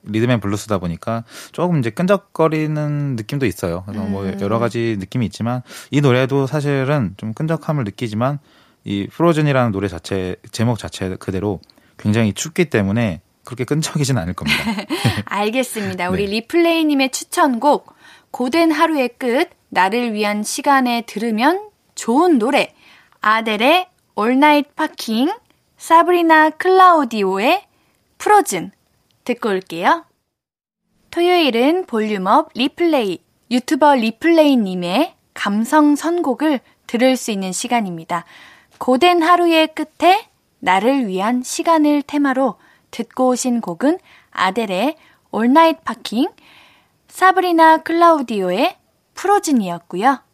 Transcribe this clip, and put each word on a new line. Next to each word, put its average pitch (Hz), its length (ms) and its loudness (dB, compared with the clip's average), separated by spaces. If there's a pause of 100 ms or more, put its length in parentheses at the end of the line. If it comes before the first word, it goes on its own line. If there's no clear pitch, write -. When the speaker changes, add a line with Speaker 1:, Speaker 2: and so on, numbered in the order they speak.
Speaker 1:
리듬 110 280 -2
앤 117 100 2
블루스다 101 380 -4
보니까 92 440 -8 (300)
조금 170 260 -2
이제 113 100 -2
끈적거리는 151 1300 -2
느낌도 131 280 -4
있어요. 90 400 -4
그래서 104 200 -8
뭐 98 200 -6
Speaker 2:
음. 95 160 -6
Speaker 1:
여러 104 180 0
가지 117 400 -2
느낌이 110 280 -4
있지만 120 340 -6 (300)
이 139 100 2
노래도 135 460 2
사실은 139 720 -2
좀 110 160 -8
끈적함을 156 520 -4
느끼지만 120 540 -4 (440)
이 101 280 -6
프로즌이라는 147 600 2
노래 98 160 -4
자체, 92 480 -6 (160)
제목 113 280 -2
자체 92 380 -8
그대로 92 440 -6 (360)
굉장히 104 360 0
춥기 165 320 -4
때문에 104 560 -2 (240)
그렇게 123 180 -10
끈적이진 147 540 -2
않을 87 160 -4
겁니다. - 240 -2 (400)
Speaker 2:
<laughs> - 280 -2
알겠습니다. 208 840 -4
우리 190 160 -2
Speaker 1:
네. 196 60 -6
Speaker 2:
리플레이님의 302 800 0
추천곡 269 840 0 (380)
고된 320 400 0
하루의 302 380 0 (100)
끝, 269 300 0 (200)
나를 214 460 0
위한 208 280 -2
시간에 254 640 0
들으면 247 640 -2 (240)
좋은 294 460 2
노래 226 340 0 (480)
아델의 226 640 0 (320)
All 220 200 0
Night 294 380 2
Parking, 277 560 -4 (460)
사브리나 330 760 4
클라우디오의 302 1120 2 (520)
프로즌 370 540 2 (540)
듣고 240 240 -4
올게요. 190 560 -2 (1040)
토요일은 339 760 2
볼륨업 214 680 0
리플레이, 262 640 0 (320)
유튜버 277 440 2
리플레이님의 226 1160 2 (200)
감성 285 640 2
선곡을 302 640 -2 (260)
들을 254 280 2
수 240 160 -8
있는 190 200 -6
시간입니다. 180 760 -6 (520)
고된 339 440 2
하루의 330 540 4
끝에 349 520 0 (320)
나를 214 480 0
위한 208 360 -2
시간을 302 600 0
테마로 269 520 -2 (360)
듣고 254 380 -2
오신 240 320 -2
곡은 254 380 -2 (320)
아델의 202 640 -2 (380)
All 226 160 0
Night 320 360 4
Parking, 240 480 -4 (760)
사브리나 349 720 4
클라우디오의 285 960 0 (380)
프로즌이었고요. 254 1040 0 (140)